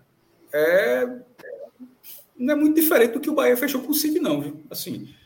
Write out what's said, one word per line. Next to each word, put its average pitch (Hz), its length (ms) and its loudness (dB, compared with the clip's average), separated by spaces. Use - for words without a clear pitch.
é, 196 540 2
não 254 180 0
é - 20 2
muito 302 180 4
diferente 302 380 4
do - 80 -4
que 311 100 -4
o 302 40 -2
Bahia 247 220 4
fechou 262 240 -2
com 294 120 -4
o - 20 0
City, 302 240 -2
não, 147 220 0
viu? 143 300 -10
Assim, - 440 -12